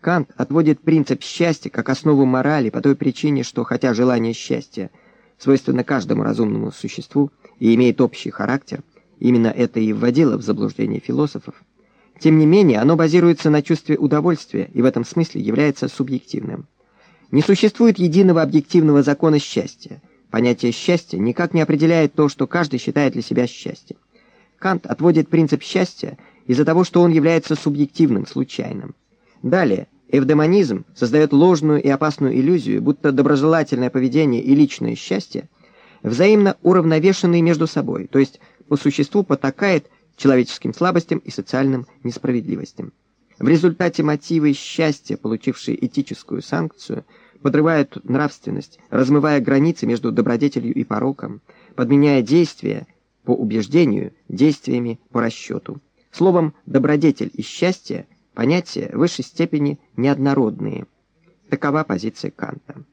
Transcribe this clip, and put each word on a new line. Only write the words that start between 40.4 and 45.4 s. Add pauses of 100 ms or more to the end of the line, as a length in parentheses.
слабостям
и
социальным (160)
несправедливостям. (460)
В
результате
мотивы
счастья,
получившие